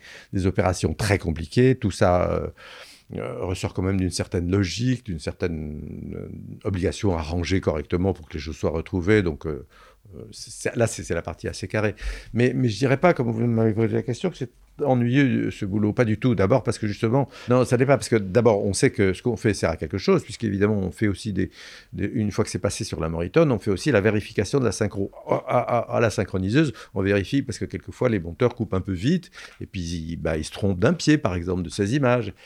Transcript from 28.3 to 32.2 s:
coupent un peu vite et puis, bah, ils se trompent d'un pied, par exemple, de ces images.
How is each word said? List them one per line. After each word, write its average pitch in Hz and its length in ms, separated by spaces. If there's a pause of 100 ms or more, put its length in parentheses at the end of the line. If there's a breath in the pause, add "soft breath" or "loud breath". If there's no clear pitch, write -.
coupent - 220
un 92 60
peu 98 120
vite 135 380 (300 loud breath)
et 92 40
puis, 82 520
bah, 80 200
ils 78 80
se - 60
trompent 98 280
d'un 117 140
pied, 151 240
par 104 160
exemple, 90 300
de 82 60
ces 104 260
images. 123 360 (140 loud breath)